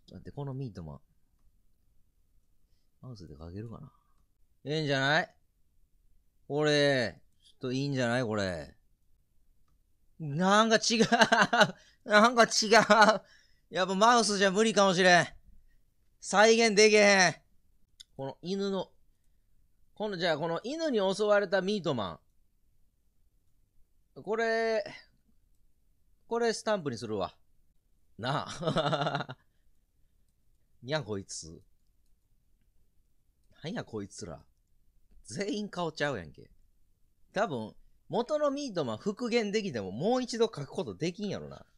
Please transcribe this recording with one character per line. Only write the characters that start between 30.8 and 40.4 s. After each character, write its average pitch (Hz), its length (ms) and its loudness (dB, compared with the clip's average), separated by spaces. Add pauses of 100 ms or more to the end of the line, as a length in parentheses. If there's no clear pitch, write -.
に 127 120 -6
ゃ 151 80 -2
こ 104 160 -6
い 95 60 -10
つ。 - 380 -16 (2000)
な 156 80 -8
ん 220 40 -10
や 190 100 -10
こ 104 180 -10
い 98 60 -12
つ - 160 -16
ら。 78 200 -16 (800)
全 202 340 -8
員 208 100 -8
顔 170 240 -6
ち - 120 -6
ゃ 147 80 -2
う 113 60 -6
や 85 60 -10
ん 76 80 -18
け。 - 180 -20 (800)
多 208 140 -2
分、 113 280 -8 (340)
元 240 300 -4
の 294 120 0
ミ 277 180 -8
ー 214 40 -12
ト 165 120 -4
マ 110 100 -6
ン 107 40 -12
復 220 300 -8
元 214 240 -2
で 220 100 -2
き 190 80 -8
て 120 100 -6
も 95 120 -8
も 185 240 -2
う 254 60 -2
一 233 160 -10
度 226 80 2